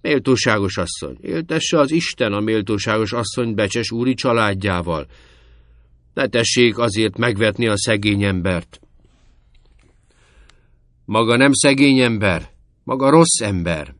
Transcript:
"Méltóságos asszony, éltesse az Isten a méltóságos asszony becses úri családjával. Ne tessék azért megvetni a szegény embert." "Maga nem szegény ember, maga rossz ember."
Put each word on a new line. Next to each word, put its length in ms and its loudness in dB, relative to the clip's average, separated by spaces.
"Méltóságos 760 0
asszony, 440 -8
éltesse 580 -2
az 120 2
Isten 420 -2
a 80 -2
méltóságos 720 -2
asszony 420 -4
becses 380 -2
úri 220 -2
családjával. 920 -2
Ne 120 -2
tessék 520 2
azért 400 -2
megvetni 480 0
a 120 0
szegény 440 0
embert." 580 -2
"Maga 320 2
nem 160 6
szegény 460 4
ember, 520 0
maga 260 0
rossz 300 4
ember." 600 -4